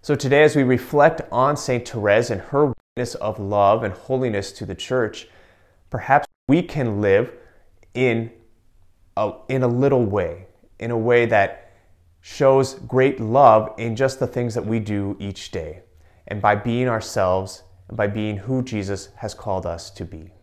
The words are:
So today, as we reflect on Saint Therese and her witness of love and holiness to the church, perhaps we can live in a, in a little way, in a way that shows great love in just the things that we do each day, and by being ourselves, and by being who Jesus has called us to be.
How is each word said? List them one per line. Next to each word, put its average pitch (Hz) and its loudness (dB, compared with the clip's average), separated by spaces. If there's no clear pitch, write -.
So 147 -2
today, 139 4
as 151 4
we 143 2
reflect 143 2
on 135 0
Saint 123 -4
Therese 107 2
and 98 -6
her 143 0
witness 123 -6
of 107 -6
love 104 2
and 98 -4
holiness 117 -4
to - -12
the 95 -8
church, - -4
perhaps 139 0
we 156 4
can 117 -4
live 104 4
in 117 0
a, 107 -2
in 131 -2
a 123 2
little 127 2
way, 95 -4
in 117 -6
a 120 -2
way 120 2
that 107 0
shows 135 2
great 131 0
love 113 6
in 113 -4
just 131 -2
the 123 -2
things 120 -4
that 110 -6
we 113 -2
do 101 -6
each 98 -10
day, 80 -12
and 104 -8
by 107 4
being 117 -2
ourselves, 98 -2
and - -12
by 107 0
being 107 -4
who 127 -4
Jesus 101 -6
has 107 -10
called 92 -8
us 85 -10
to - -14
be. 80 -18